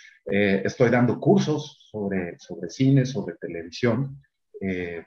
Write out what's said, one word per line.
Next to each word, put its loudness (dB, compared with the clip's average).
Eh, 2
estoy 2
dando 2
cursos 0
sobre, -4
sobre -12
cine, 4
sobre -6
televisión, -4
eh, -6